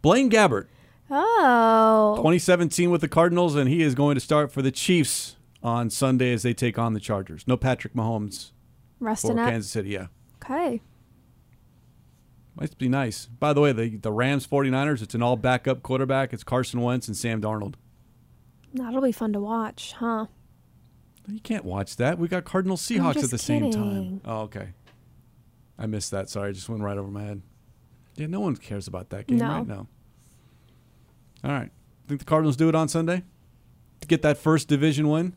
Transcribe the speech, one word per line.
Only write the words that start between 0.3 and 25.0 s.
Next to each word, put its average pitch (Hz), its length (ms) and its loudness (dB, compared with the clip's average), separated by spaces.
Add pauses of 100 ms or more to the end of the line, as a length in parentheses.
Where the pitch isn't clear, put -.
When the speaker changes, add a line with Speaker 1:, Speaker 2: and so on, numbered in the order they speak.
Speaker 2:
Oh. 226 1080 4
Speaker 1:
Twenty 165 180 4
seventeen 175 500 2
with 170 120 2
the 165 60 -2
Cardinals, 170 480 4
and 139 140 2
he 165 120 2
is 147 140 2
going 143 200 4
to 123 60 0
start 151 300 2
for 139 100 -4
the 131 100 2
Chiefs - 640 0 (260)
on 117 280 -2
Sunday 127 420 2
as 113 120 -2
they 120 100 2
take 120 260 -2
on 117 140 0
the 107 60 -4
Chargers. 95 460 -6
No 127 120 2
Patrick 127 360 -2
Mahomes 110 580 -4 (480)
Speaker 2:
Resting 226 360 -2
Speaker 1:
for 233 60 0
Speaker 2:
up. 233 80 0
Speaker 1:
Kansas 113 200 -4
City, 101 200 -6
yeah. 92 180 -8 (340)
Speaker 2:
Okay. 262 400 -4 (1700)
Speaker 1:
Might - 220 -8
be 131 100 -2
nice. 127 380 -2
By 147 280 -2
the 139 60 4
way, 147 120 6
the, 113 260 -2
the 107 140 -4
Rams 131 340 0
forty-niners, 139 560 0
it's 110 140 -10
an 117 60 0
all-backup 127 600 0
quarterback. 131 500 0
It's 113 100 -12
Carson 127 380 -2
Wentz 120 260 -2
and 107 100 -8
Sam 113 240 -4
Darnold. 107 340 -6 (1000)
Speaker 2:
That'll 254 280 -4
be 262 100 4
fun 220 220 -2
to 208 60 -2
watch, 220 580 -6
huh? 226 300 -4 (1000)
Speaker 1:
You 208 120 -10
can't - 260 -6
watch 95 320 -6
that. 147 220 0
We 165 80 -2
got 180 180 -4
Cardinals 185 440 -2
Speaker 2:
I'm 240 80 0
Speaker 1:
Seahawks - 160 2
Speaker 2:
just 294 120 0
Speaker 1:
at 247 60 -4
the 120 60 -4
same 294 340 0
time. - 0 -
Speaker 2:
kidding. 196 540 -4
Speaker 1:
Oh, 110 160 -6
okay. 101 280 -12 (1080)